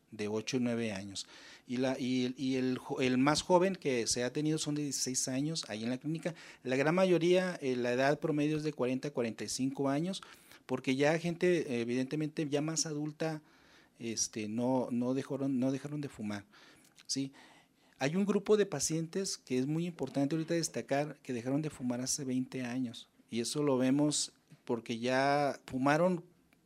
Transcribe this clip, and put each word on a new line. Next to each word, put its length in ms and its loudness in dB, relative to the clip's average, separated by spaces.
de 160 -4
ocho 300 -2
y 20 2
nueve 320 0
años. 340 -8
Y, 120 -4
la, 200 0
y, 400 0
y 160 -2
el 240 0
jo-, 220 -6
el 180 4
más 240 4
joven 320 4
que 320 0
se 160 0
ha 100 -2
tenido 260 0
son 180 -4
de 80 -4
dieciséis 420 -2
años 400 -2
ahí 160 -6
en 80 -2
la 80 -2
clínica. 380 -4
La 140 0
gran 180 4
mayoría, 640 4
eh, 140 0
la 160 0
edad 300 4
promedio 380 0
es 40 -4
de 100 -2
cuarenta 360 -2
a 20 -6
cuarenta 320 -2
y 60 -6
cinco 400 -2
años, 340 -2
porque 280 0
ya 240 4
gente, 640 2
evidentemente, 680 -2
ya 140 2
más 240 -2
adulta, 560 -4
este, 500 -4
no, 440 0
no 220 0
dejaron, 440 -2
no 140 2
dejaron 280 -6
de 80 -6
fumar, 360 -8
¿sí? 240 -4
Hay 160 0
un 100 2
grupo 320 4
de 100 4
pacientes 720 -4
que 220 -4
es 80 0
muy 180 0
importante 520 -2
ahorita 180 -2
destacar, 720 -2
que 80 -6
dejaron 280 0
de 100 -4
fumar 320 -4
hace 220 -4
veinte 400 -4
años, 440 -6
y 80 -2
eso 240 -2
lo 140 4
vemos 520 2
porque 360 -4
ya 640 2
fumaron 560 4